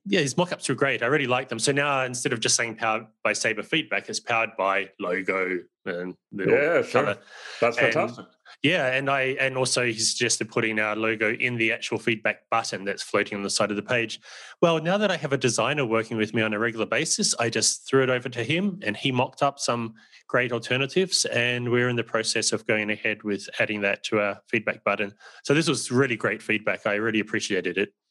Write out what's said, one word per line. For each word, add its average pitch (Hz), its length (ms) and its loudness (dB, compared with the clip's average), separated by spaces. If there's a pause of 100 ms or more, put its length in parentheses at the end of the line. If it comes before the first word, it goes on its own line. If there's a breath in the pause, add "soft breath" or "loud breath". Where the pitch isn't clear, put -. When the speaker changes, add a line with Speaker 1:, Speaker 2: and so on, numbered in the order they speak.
Speaker 1:
yeah, 196 140 2
his 131 140 0
mock-ups 175 320 0
were 139 60 2
great. 123 300 0
I - 20 4
really 139 220 2
like 123 220 0
them. 120 100 -4
So 143 120 2
now 139 320 2
instead 127 300 -4
of 113 60 -2
just 117 160 2
saying 113 220 -2
"powered 113 280 0 (180)
by 107 100 2
Sabre 107 280 -2
Feedback," 107 480 -2
it's 107 100 -6
"powered 113 380 0
by 95 320 0 (100)
logo" 92 600 -2 (260)
and 90 300 -6 (160)
little 101 240 2
Speaker 2:
Yeah, 151 260 4
sure. - 220 2
Speaker 1:
color. 101 140 -2 (440 loud breath)
Speaker 2:
That's 117 160 2
Speaker 1:
And 113 160 4
Speaker 2:
fantastic. 147 320 -4 (380 loud breath)
Speaker 1:
yeah, 151 240 2
and 135 240 0
I, 139 100 2 (180)
and 135 180 0
also 127 280 2
he 117 80 0
suggested 110 560 0
putting 110 300 0
our 107 160 0
logo 110 400 0
in 123 220 -2
the 110 140 2
actual 117 280 -4
feedback 110 500 -2
button 113 340 -2
that's 98 200 -6
floating 104 340 0
on 101 60 -4
the 98 80 -2
side 104 180 0
of 104 60 -4
the 101 80 -4
page. 113 360 -2 (400 loud breath)
Well, 165 220 4
now 175 160 2
that 208 140 2
I 170 60 -2
have 139 160 -4
a 139 40 2
designer 127 480 0
working 113 320 0
with 107 160 0
me 113 80 2
on 110 140 0
a - 20 -2
regular 110 300 -2
basis, 165 500 0
I 117 140 0
just - 360 0
threw 135 140 4
it 127 80 2
over 123 180 0
to 120 160 -6
him 170 380 -2
and 107 160 -4
he 135 140 0
mocked 127 320 0
up 139 160 0
some 117 340 -2 (340 loud breath)
great 123 240 0
alternatives, 135 760 0
and 123 440 0
we're 123 200 4
in 120 60 0
the 117 80 0
process 110 500 -2
of 107 120 -2
going 107 240 2
ahead 107 320 -2
with 101 260 -4 (120)
adding 104 220 0
that 101 240 0
to 107 140 2
our 98 280 -2
feedback 107 360 -4
button. 101 300 -2 (300 loud breath)
So 139 100 4
this 160 160 4
was 127 220 -2
really 127 240 4
great 107 260 -2
feedback. 107 460 -2
I 104 80 2
really 110 240 0
appreciated 95 580 -2
it. 101 160 0 (180)